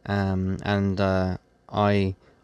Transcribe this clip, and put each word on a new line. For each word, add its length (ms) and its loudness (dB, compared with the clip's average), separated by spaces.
Um, 560 0
and, 400 0
uh, 360 0
I 440 0